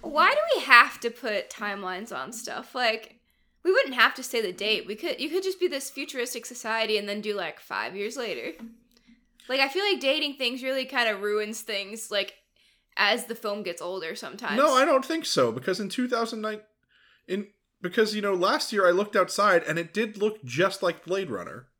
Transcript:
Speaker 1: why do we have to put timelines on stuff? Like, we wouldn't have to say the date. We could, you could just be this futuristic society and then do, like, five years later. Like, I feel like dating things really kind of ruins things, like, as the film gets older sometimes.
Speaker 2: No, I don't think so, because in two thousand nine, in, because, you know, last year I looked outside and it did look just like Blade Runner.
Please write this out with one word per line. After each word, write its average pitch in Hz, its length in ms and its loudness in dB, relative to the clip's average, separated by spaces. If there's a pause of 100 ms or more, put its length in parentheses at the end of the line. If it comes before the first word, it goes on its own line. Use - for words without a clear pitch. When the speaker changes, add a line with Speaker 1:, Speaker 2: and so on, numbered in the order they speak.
Speaker 1:
why 311 280 4
do 554 80 4 (180)
we 339 100 -2
have 254 340 8
to 233 100 -4
put 220 400 -6
timelines 202 680 -8
on 135 180 -8
stuff? - 420 -10
Like, 226 400 -2 (480)
we 349 80 4
wouldn't 381 240 4
have 247 180 6
to 262 80 -10
say 240 220 -2
the 202 100 -2
date. 196 320 0
We 202 100 -6
could, 330 240 -6
you 277 120 -4
could 359 100 0
just 370 180 -4
be 359 80 2
this 269 220 -4
futuristic 247 560 -8
society 220 540 -2
and 202 100 -6
then 208 100 -4
do, 208 140 -4
like, 175 260 -6
five 110 360 -6
years 208 200 -6
later. 190 360 -6 (1000)
Like, 262 100 0
I 269 100 2
feel 359 140 -2
like 392 160 2
dating 285 360 0
things 247 260 -4
really 262 240 -2
kind 254 240 0
of 202 120 -4
ruins 208 400 -2
things, 202 500 -8
like, 196 240 -2 (600)
as 220 300 2
the 233 80 -8
film 208 300 -6
gets 175 180 -8
older 180 320 -6
sometimes. 208 460 -6
Speaker 2:
No, 285 160 6
I 262 100 6
don't 269 180 4
think 320 220 -4
so, 120 260 2
because 151 280 -4
in 202 100 -4
two 247 180 -2
thousand 233 340 -2
nine, 214 180 -6 (680)
in, 202 200 -4 (340)
because, 214 320 2
you 214 80 -2
know, 202 140 2
last 214 360 2
year 196 160 4
I 175 40 8
looked 202 240 2
outside 185 480 4
and 156 160 -2
it 165 160 -6
did 214 200 0
look 208 300 0
just 165 380 0
like 175 220 0
Blade 185 260 -2
Runner. 95 380 -8 (100)